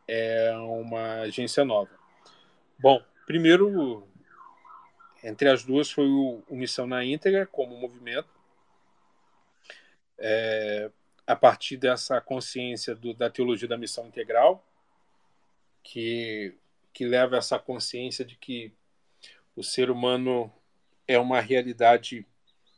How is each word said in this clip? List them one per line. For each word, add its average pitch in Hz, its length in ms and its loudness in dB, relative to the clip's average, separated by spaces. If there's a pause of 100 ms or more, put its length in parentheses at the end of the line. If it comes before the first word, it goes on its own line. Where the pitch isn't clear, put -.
é 113 500 0
uma 113 640 -8
agência 120 440 -2
nova. 104 260 0 (840)
Bom, 131 240 6 (240)
primeiro, 165 800 2 (1160)
entre 117 260 2
as 123 140 4
duas 135 260 0
foi 143 180 0
o, 135 400 0
o 139 80 -14
Missão 127 300 -6
na 127 180 -4
Íntegra, 190 440 0
como 123 300 -8
movimento, 240 580 -10 (1800)
é, 110 720 -2 (380)
a 117 80 0
partir 127 420 4
dessa 127 440 0
consciência 123 720 -8
do, 113 180 -8
da 117 160 -2
teologia 120 380 -2
da 117 100 -6
missão 117 300 -10
integral, 120 580 2 (1160)
que, 113 720 -8 (380)
que 127 120 -6
leva 123 320 2
essa 120 220 -2
consciência 123 640 -8
de 117 120 -14
que 117 380 -14 (840)
o - 80 -12
ser 127 260 0
humano 123 600 -2 (560)
é 127 120 6
uma 127 200 2
realidade 120 840 2 (520)